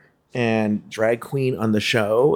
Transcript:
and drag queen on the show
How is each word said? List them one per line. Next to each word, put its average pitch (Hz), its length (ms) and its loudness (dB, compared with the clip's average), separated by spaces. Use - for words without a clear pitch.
and 110 560 0
drag 113 300 0
queen 131 360 -4
on 110 160 0
the 107 80 2
show 113 560 2